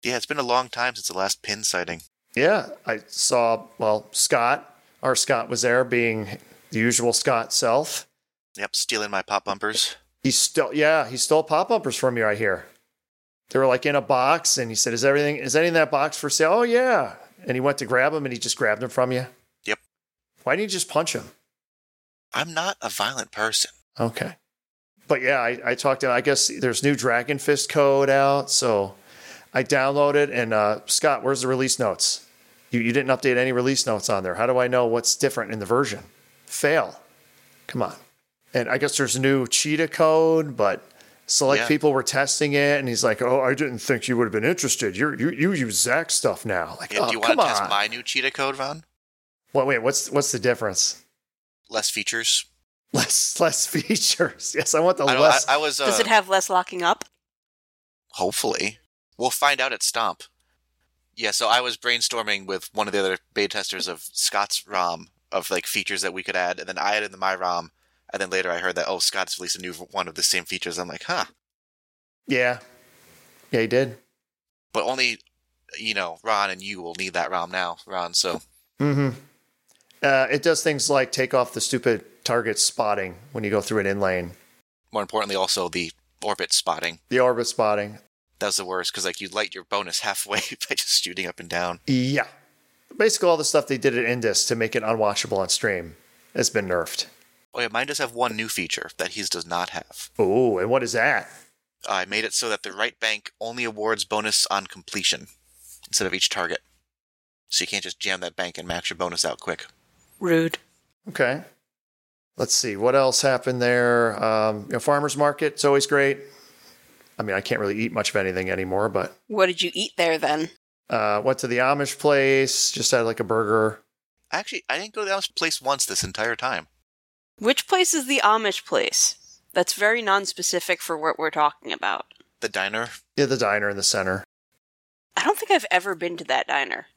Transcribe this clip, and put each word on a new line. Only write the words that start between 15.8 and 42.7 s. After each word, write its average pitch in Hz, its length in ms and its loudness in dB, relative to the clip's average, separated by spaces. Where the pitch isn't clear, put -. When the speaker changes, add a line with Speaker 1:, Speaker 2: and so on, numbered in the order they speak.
Speaker 2:
box 151 260 0
for 151 140 -4
sale?" 160 220 4
"Oh, 226 100 4
yeah." 233 520 2
And 127 100 -2
he 127 40 -2
went 139 180 2
to 131 80 -6
grab 127 280 4
'em, 151 120 -4
and 127 60 -4
he 117 60 -8
just - 180 -4
grabbed 107 260 0
'em 123 80 -6
from 127 220 0
you? 127 140 -2
Speaker 1:
Yep. 104 140 -4
Speaker 2:
Why 131 120 0
didn't 202 140 -4
you 185 80 -4
just - 100 -4
punch 165 260 -2
him? - 160 -10
Speaker 1:
I'm 156 220 -4
not 175 260 -2
a 123 80 -6
violent 120 440 -4
person. 110 380 -2
Speaker 2:
Okay. - 380 -4
But 139 140 2
yeah, 135 180 2
I, 120 180 -2
I 123 40 2
talked 135 280 0
to, 131 80 2
I 123 100 2
guess 139 280 2
there's 123 220 0
new 143 140 4
Dragon 120 420 0
Fist 143 320 0
code 139 400 6
out, 139 400 4
so 101 440 2
I 127 100 2
downloaded, 143 680 4
and, 117 200 0
uh, 107 340 4
Scott, 135 380 2
where's 131 180 0
the 127 60 0
release 131 300 0
notes? - 480 -2
You, 120 100 2
you 117 120 0
didn't 131 240 2
update 127 200 2
any 127 160 2
release 127 340 2
notes 107 220 -2
on 98 160 0
there. 90 120 -2
How 113 100 0
do 127 120 2
I 127 100 2
know 123 180 2
what's 117 300 0
different 117 360 -2
in 110 80 -6
the 101 60 -6
version? 110 380 0
Fail. 143 540 0
Come 120 140 -4
on. 90 140 -4
And 120 140 0
I 127 100 0
guess 139 180 -2
there's 127 220 0
new 135 300 2
cheetah 151 400 0
code, 160 680 4
but 104 260 0
select 135 360 2
Speaker 1:
Yeah. 117 60 -2
Speaker 2:
people 151 240 4
were 131 100 2
testing 139 520 0
it, 143 260 4